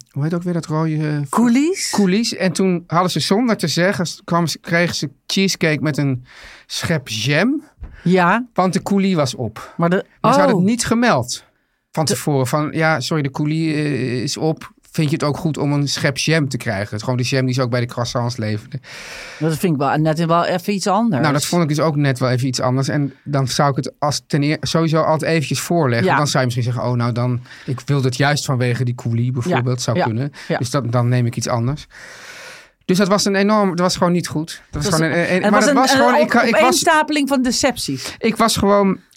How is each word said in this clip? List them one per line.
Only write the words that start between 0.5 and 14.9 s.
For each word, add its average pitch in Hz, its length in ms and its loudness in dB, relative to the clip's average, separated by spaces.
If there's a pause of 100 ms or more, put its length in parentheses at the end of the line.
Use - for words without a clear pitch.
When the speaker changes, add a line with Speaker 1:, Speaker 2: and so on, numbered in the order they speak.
Speaker 1:
dat 170 120 -4
rode, 156 420 -2
eh, 151 100 -2 (120)
Speaker 2:
Coulis? 262 600 2
Speaker 1:
coulis. 202 440 2
En 185 160 0
toen 180 360 0
hadden 175 240 2
ze 160 80 -2
zonder 214 380 2
te 175 100 -2
zeggen, 175 380 0
s-, - 180 -10
kwam 170 240 0
ze, - 120 -6
kregen 170 360 0
ze 151 140 -6 (160)
cheesecake 175 560 0
met 151 160 -2
een 135 280 -2 (400)
schep - 420 -4
jam. 147 560 0 (400)
Speaker 2:
Ja. 185 500 4
Speaker 1:
Want 185 200 2
de 180 100 -2
coulis 196 300 0
was 143 220 0
op. - 420 -10
Speaker 2:
Maar 170 120 2
de, 185 160 0 (160)
Speaker 1:
Maar 220 120 4
ze 277 60 6
hadden 269 180 4
Speaker 2:
oh. 175 40 2
Speaker 1:
het 190 100 2
niet 240 140 -2
gemeld 208 580 0 (480)
van 156 140 -2
Speaker 2:
De 147 80 0
Speaker 1:
tevoren. 135 340 0
Van, 151 240 -2
ja, 160 280 0
sorry, 151 240 -2
de 135 80 -4
coulis, 156 420 -2
eh, 131 500 -2
is 135 140 -6
op. 156 340 -4 (220)